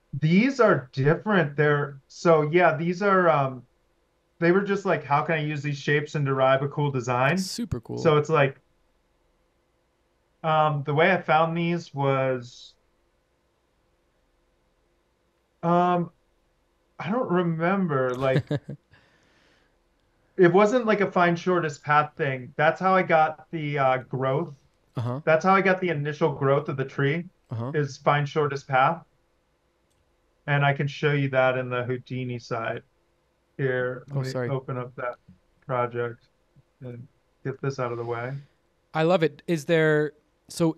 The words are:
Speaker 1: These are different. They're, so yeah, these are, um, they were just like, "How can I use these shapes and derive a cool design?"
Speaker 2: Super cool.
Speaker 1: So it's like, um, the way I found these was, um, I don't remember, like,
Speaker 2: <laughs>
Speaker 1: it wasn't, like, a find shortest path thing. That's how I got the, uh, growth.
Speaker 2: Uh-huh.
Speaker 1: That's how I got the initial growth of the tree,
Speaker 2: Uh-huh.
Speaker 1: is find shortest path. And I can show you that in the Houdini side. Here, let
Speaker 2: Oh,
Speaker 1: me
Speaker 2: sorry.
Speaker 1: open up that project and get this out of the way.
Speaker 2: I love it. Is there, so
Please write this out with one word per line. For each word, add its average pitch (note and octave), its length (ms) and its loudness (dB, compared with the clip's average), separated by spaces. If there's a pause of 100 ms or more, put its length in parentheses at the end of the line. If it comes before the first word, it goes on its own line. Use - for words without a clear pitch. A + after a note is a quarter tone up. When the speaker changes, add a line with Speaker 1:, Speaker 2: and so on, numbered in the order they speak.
(200)
Speaker 1:
These G#3+ 400 2
are F#3+ 320 4
different. E3 640 0
They're, D3 500 0
so D#3+ 360 4
yeah, D#3 340 4
these F3 260 -2
are, F#3+ 260 4
um, C3+ 360 0 (760)
they E3+ 140 4
were F#3+ 80 4
just G3 240 -4
like, D#3+ 180 0
"How C#3+ 200 0
can E3 120 -2
I D#3 80 -2
use D3+ 180 -4
these C#3+ 180 -6
shapes D3 360 -2
and D3+ 100 -2
derive C3 380 2
a C#3+ 60 -4
cool C#3+ 240 -2
design?" B2+ 460 0
Speaker 2:
Super F#3+ 420 -6
cool. A#2+ 180 -12
Speaker 1:
So D3+ 180 2
it's D3 120 0
like, C#3+ 320 0 (1800)
um, D#3 400 2
the D3 100 -4
way E3 160 4
I F3 100 2
found E3 360 0
these E3+ 360 -4
was, C3 840 -4 (3000)
um, F3 480 2 (880)
I C#3 120 -8
don't A#3+ 200 -4
remember, E3+ 840 -2
like, C3 340 0
Speaker 2:
<laughs> - 1900 -16
Speaker 1:
it F3 160 8
wasn't, G#3+ 340 4
like, G3+ 140 2
a F#3 100 0
find F3 280 2
shortest E3 440 -2
path D3+ 340 2
thing. C3 400 -6
That's D#3+ 240 2
how F#3+ 140 2
I F#3 80 4
got D#3 480 0
the, D3 280 -6
uh, C3 200 2
growth. C3+ 560 -4 (420)
Speaker 2:
Uh-huh. B2 280 -4
Speaker 1:
That's D#3+ 200 2
how F#3+ 100 4
I G3 80 4
got F#3 180 2
the F#3 80 -2
initial D3+ 440 -2
growth C#3 360 0
of C#3 80 -8
the C3+ 80 -4
tree, D3+ 400 -2 (260)
Speaker 2:
Uh-huh. A#2 240 -6
Speaker 1:
is D3 220 -4
find C#3+ 320 0
shortest C#3 400 -4
path. C#3 340 2 (1400)
And C#3+ 180 2
I C#3 100 2
can C#3+ 120 -2
show C#3+ 260 -2
you C#3 180 0
that C3 260 2
in B2 140 -6
the B2 140 -4
Houdini B2 540 -8
side. A#2 440 -8 (720)
Here, B2+ 520 -4
let C#3 80 -10
Speaker 2:
Oh, C3+ 40 -2
Speaker 1:
me C3 80 -6
Speaker 2:
sorry. C3 220 -6
Speaker 1:
open C3+ 260 -6
up B2 200 -10
that B2 180 -8 (500)
project A#2+ 600 -6 (560)
and B2 240 -16 (380)
get C3 180 -8
this C3+ 160 -4
out B2 140 -4
of A#2 60 -8
the A#2+ 60 -8
way. A#2+ 300 -6 (580)
Speaker 2:
I D#3+ 120 -2
love E3+ 180 2
it. D3 240 -4
Is E3 180 -2
there, D#3 480 2 (360)
so E3 300 0